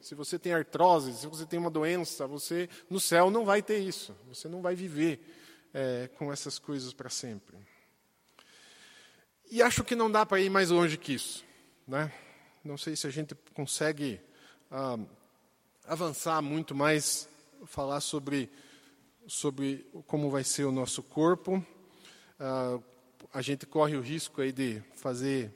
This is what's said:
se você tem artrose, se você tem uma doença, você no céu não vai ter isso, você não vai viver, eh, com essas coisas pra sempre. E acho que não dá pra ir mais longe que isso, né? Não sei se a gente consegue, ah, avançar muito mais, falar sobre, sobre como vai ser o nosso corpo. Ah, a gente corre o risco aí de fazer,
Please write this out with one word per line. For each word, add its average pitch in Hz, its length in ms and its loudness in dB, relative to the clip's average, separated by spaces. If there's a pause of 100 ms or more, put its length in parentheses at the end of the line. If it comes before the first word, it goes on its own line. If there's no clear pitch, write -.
se - 120 -14
você 147 240 -6
tem 175 140 -2
artrose, 156 600 4
se 117 120 -10
você 160 200 -10
tem 170 120 -2
uma 170 120 0
doença, 156 560 -2
você 170 420 -4 (220)
no 185 100 -2
céu 180 300 8
não 226 120 2
vai 202 200 4
ter 214 160 0
isso, 185 360 -6 (140)
você 127 200 -14
não 180 120 -10
vai 180 140 -2
viver, 165 440 0 (540)
eh, 127 460 -2
com 143 120 -4
essas 143 280 -8
coisas 131 340 -8
pra 127 160 -14
sempre. 113 480 -10 (1900)
E 233 120 4
acho 233 200 4
que 240 140 0
não 226 140 2
dá 214 160 6
pra 196 140 4
ir 190 100 4
mais 190 180 6
longe 170 300 6
que 139 160 -4
isso, - 280 -8 (460)
né? 143 240 -2 (500)
Não 147 140 -8
sei 156 200 -6
se 156 100 -6
a 143 40 -4
gente 147 240 -6 (200)
consegue, 147 640 -4 (500)
ah, 131 280 -4 (880)
avançar 160 560 -2
muito 147 320 -4
mais, 147 520 2 (380)
falar 143 360 -4
sobre, 139 500 -4 (760)
sobre 139 600 -4 (200)
como 147 220 0
vai 139 160 0
ser - 200 0
o 135 80 2
nosso 127 300 -2
corpo. 175 640 2 (720)
Ah, 131 400 -2 (540)
a 131 100 -6
gente 135 240 -4
corre 151 300 2
o 135 40 -2
risco 147 400 -6
aí 135 100 2
de 127 320 -2 (120)
fazer, 127 600 -2